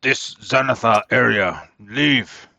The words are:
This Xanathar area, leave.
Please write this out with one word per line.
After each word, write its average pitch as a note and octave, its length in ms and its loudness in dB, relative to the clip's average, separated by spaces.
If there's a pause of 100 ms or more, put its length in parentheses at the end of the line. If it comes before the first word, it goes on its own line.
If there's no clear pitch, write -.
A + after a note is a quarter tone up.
This - 320 -4
Xanathar A#2+ 760 0
area, A2+ 580 0 (100)
leave. B2 680 -2 (100)